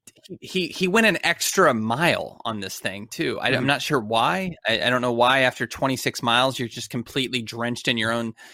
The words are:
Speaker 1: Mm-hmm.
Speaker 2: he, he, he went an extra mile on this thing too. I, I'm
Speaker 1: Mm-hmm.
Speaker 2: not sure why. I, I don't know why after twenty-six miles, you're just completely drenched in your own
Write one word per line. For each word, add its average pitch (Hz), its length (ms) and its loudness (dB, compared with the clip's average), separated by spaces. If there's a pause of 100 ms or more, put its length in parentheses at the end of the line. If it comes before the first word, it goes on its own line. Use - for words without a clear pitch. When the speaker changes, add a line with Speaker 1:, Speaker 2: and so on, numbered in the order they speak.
(280)
Speaker 1:
Mm-hmm. 185 120 -14
Speaker 2:
he, 131 60 -16
he, 185 220 -2
he 185 200 -2
went 220 180 4
an 170 160 2
extra 170 520 4
mile 113 720 0
on 110 160 -6
this 95 180 -10
thing 101 300 -8
too. 131 320 -4
I, 110 80 0
I'm 131 60 2
Speaker 1:
Mm-hmm. 135 120 0
Speaker 2:
not 139 160 0
sure 143 180 0
why. 139 520 0 (140)
I, 113 160 2
I 123 80 2
don't 123 120 2
know 123 100 2
why 123 280 6
after 127 260 2
twenty-six 131 560 -2
miles, 127 360 2
you're 123 100 -4
just - 220 -10
completely 123 520 -4
drenched 117 460 -6
in 123 100 2
your 110 120 0
own 117 240 -2 (200)